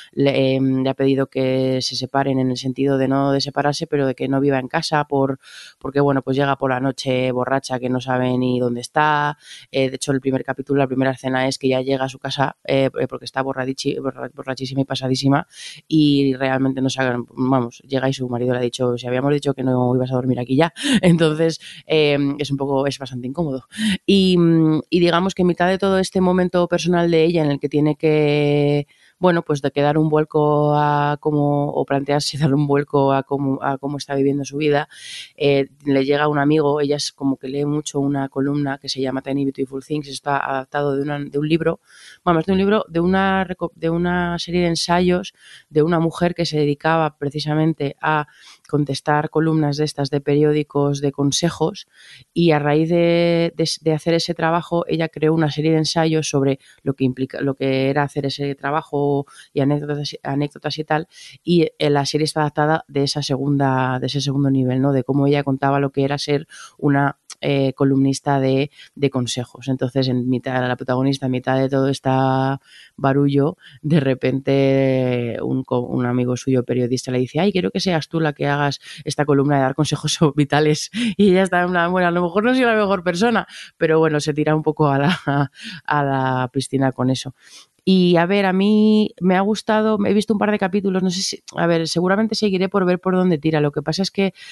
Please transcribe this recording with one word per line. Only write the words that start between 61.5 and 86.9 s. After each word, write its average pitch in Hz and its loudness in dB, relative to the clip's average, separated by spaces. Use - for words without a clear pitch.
eh, 151 0
la 143 2
serie 151 -2
está 156 -4
adaptada 151 0
de 139 -2
esa 143 -4
segunda, 135 0
de 131 -4
ese 135 -4
segundo 139 0
nivel, 131 2
¿no? 139 2
De 135 2
cómo 139 2
ella 143 2
contaba 139 0
lo 139 -2
que 139 -2
era 143 -2
ser 143 -2
una, 139 2
eh, 139 0
columnista 135 0
de, 135 0
de 139 0
consejos. 123 -6
Entonces, 131 -2
en 123 -2
mitad, 127 -2
la 123 -2
protagonista, 131 -2
en 127 -2
mitad 127 -2
de 135 0
todo 135 0
este 135 -2
barullo, 139 2
de 156 2
repente 131 0
un 131 -2
co-, 127 -2
un 123 -2
amigo 123 0
suyo 127 0
periodista 123 -2
le 127 -2
dice: 131 -2
"Ay, 196 2
quiero 180 -2
que 196 -4
seas 165 -2
tú 165 -4
la 151 0
que 143 -4
hagas 143 -2
esta 147 -2
columna 143 2
de 139 2
dar 131 0
consejos 147 -2
<laughs> 147 4
vitales". 151 2
Y 202 6
ella 190 4
está 180 2
en 180 -2
plan, 175 0
"Bueno, 180 2
a - 0
lo 175 0
mejor 175 0
no 247 2
soy 262 2
la 233 2
mejor 196 0
persona", 180 0
pero 160 4
bueno, 156 2
se 147 -4
tira 151 2
un 156 0
poco 151 2
a 139 2
la, 143 0
a 147 0
la 131 0
piscina 135 -2